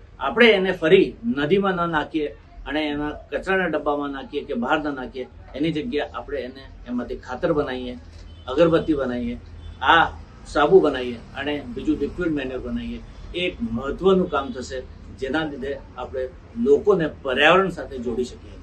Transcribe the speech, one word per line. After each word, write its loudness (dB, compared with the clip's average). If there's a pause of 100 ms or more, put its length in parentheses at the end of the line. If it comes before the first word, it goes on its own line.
(200)
આપણે 4
એને 4
ફરી 6 (120)
નદીમાં 2
ન 0
નાખીએ -2 (380)
અને -2
એના -4
કચરાના -2
ડબ્બામાં -2
નાખીએ -8
કે -6
બહાર 0
ન -4
નાખીએ, -10 (260)
એની 0
જગ્યાએ -2
આપણે -8
એને -12 (260)
એમાંથી -6
ખાતર -2
બનાવીએ, -2 (500)
અગરબત્તી 4
બનાવીએ, -2 (440)
આ 8 (420)
સાબુ 8
બનાવીએ 0 (200)
અને -4 (120)
બીજું -2
લિક્વિડ -2
મેન્યુર -4
બનાવીએ. -6 (340)
એ -4
એક -2 (160)
મહત્વનું 2
કામ -2
થશે, -8 (400)
જેના -2
લીધે -8 (180)
આપણે -8 (340)
લોકોને 4 (120)
પર્યાવરણ 4
સાથે -8
જોડી -4
શકીએ. -14